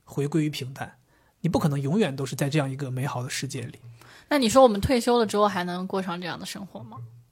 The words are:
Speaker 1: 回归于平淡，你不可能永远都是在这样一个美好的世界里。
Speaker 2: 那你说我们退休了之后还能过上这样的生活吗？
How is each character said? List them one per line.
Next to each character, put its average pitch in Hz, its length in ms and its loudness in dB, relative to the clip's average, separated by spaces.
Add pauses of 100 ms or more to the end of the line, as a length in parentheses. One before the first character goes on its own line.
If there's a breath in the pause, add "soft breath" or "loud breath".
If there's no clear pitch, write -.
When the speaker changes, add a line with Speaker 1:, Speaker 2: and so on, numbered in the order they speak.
Speaker 1:
回 - 240 -4
归 156 160 0
于 151 80 -2
平 131 240 -10
淡， - 200 -12 (480)
你 185 60 0
不 202 120 2
可 170 80 4
能 143 120 0
永 143 200 2
远 143 160 0
都 135 100 -4
是 135 80 -8
在 139 160 -2
这 151 80 0
样 135 100 2
一 131 60 -6
个 135 160 -6
美 127 160 -2
好 127 160 -4
的 123 80 -8
世 - 160 -6
界 127 160 -8
里。 - 160 -12 (520 soft breath)
Speaker 2:
那 294 80 4
你 240 100 2
说 262 160 10
我 247 40 10
们 202 120 0
退 247 200 2
休 240 200 4
了 226 40 4
之 208 120 -2
后 208 100 6
还 196 160 -2
能 180 240 -4
过 190 160 -2
上 180 180 -8
这 180 60 -8
样 147 100 -6
的 - 80 -12
生 196 220 -12
活 - 140 -16
吗？ 220 160 -16 (360)